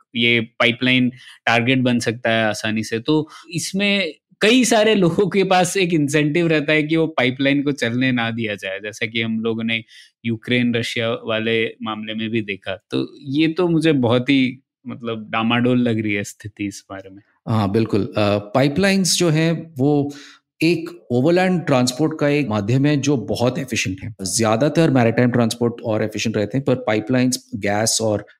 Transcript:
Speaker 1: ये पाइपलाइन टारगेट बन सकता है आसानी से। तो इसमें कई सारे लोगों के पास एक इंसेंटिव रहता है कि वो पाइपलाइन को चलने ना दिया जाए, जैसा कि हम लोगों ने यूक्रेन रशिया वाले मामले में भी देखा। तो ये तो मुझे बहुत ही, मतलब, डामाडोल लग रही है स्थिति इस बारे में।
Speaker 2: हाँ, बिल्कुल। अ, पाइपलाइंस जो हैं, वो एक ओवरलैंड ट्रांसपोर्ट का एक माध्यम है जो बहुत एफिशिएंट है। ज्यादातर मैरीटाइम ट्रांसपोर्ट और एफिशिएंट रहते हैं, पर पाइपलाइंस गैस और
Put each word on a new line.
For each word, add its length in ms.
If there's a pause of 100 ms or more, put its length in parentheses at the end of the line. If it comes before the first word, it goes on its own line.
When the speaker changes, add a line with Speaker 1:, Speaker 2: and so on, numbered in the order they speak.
(160)
Speaker 1:
ये 240
पाइपलाइन 680 (380)
टारगेट 320
बन 200
सकता 320
है 140
आसानी 400
से। 140
तो 300 (220)
इसमें 640 (260)
कई 240
सारे 300
लोगों 340
के 160
पास 320
एक 160
इंसेंटिव 540
रहता 260
है 100
कि 140
वो 100
पाइपलाइन 560
को 100
चलने 400
ना 180
दिया 240
जाए, 240
जैसा 280
कि 160
हम 180
लोगों 240
ने 200 (420)
यूक्रेन 480
रशिया 360
वाले 560 (160)
मामले 320
में 160
भी 100
देखा। 500
तो 300
ये 280
तो 200
मुझे 240
बहुत 380
ही, 320 (240)
मतलब, 440
डामाडोल 480
लग 200
रही 140
है 120
स्थिति 420
इस 240
बारे 200
में। 120 (260)
Speaker 2:
हाँ, 240
बिल्कुल। 300
अ, 360
पाइपलाइंस 800
जो 100
हैं, 500
वो 360 (480)
एक 480
ओवरलैंड 560
ट्रांसपोर्ट 540
का 80
एक 200
माध्यम 380
है 100
जो 200
बहुत 420
एफिशिएंट 440
है। 200
ज्यादातर 680
मैरीटाइम 400
ट्रांसपोर्ट 440 (100)
और 200
एफिशिएंट 320
रहते 220
हैं, 60
पर 100
पाइपलाइंस 800
गैस 480
और 240 (140)